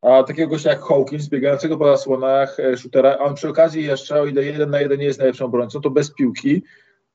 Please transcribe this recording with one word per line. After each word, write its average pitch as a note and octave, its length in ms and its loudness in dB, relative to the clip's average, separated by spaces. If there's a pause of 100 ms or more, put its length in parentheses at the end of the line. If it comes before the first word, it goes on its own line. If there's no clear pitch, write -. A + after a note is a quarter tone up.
A C3 200 6
takiego D#3 260 -2
gościa D3+ 220 -2
jak C3+ 120 0
Hawkins, D3 460 -2
biegającego C#3+ 480 -2
po D3+ 80 -2
zasłonach, C3+ 760 0
e, C3 160 0
shootera, C3+ 440 2
a - 40 -2
on C#3+ 100 -2
przy D#3 140 -8
okazji D#3 360 2
jeszcze, D3 360 -2
o D3 60 0
ile C#3 180 0
jeden D3 260 -2
na C#3+ 100 0
jeden C#3 180 0
nie C#3+ 60 -6
jest C#3 140 -2
najlepszym C3 280 0
obrońcą, A#2+ 340 -4
to C#3+ 100 -2
bez C#3+ 240 -2
piłki C#3 480 -2 (520)